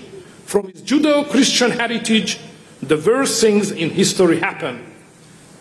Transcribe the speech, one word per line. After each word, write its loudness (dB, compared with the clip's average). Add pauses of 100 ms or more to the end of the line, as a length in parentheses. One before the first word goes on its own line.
(460)
from -2
its -20
Judeo-Christian 2
heritage, -2 (420)
the 0
worst 0
things 2
in -4
history 2
happen. -8 (680)